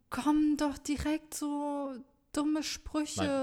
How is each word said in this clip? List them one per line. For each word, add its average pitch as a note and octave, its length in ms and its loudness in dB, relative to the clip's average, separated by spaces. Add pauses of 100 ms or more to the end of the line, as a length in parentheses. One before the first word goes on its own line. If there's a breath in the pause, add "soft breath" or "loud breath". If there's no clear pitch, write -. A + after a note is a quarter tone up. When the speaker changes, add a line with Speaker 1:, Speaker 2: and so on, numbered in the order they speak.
(100)
Speaker 1:
kommen D4+ 460 4
doch C#4+ 220 0
direkt D4+ 560 -2
so C#4+ 580 -4 (400)
dumme D4+ 300 0
Sprüche - 600 -4
Speaker 2:
Nein, C#4+ 60 2 (140)